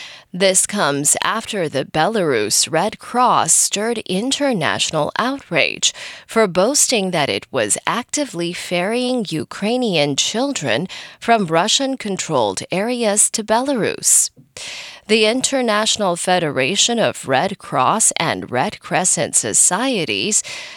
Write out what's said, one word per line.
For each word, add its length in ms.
This 340
comes 560
after 460
the 160
Belarus 840
Red 300
Cross 540
stirred 460
international 1160
outrage 760
for 220
boasting 640
that 160
it 240
was 340
actively 680
ferrying 760
Ukrainian 880
children 720
from 260
Russian-controlled 1160
areas 580
to 140
Belarus. 880
The 200
International 880
Federation 840
of 300
Red 300
Cross 580
and 340
Red 300
Crescent 560
Societies 1080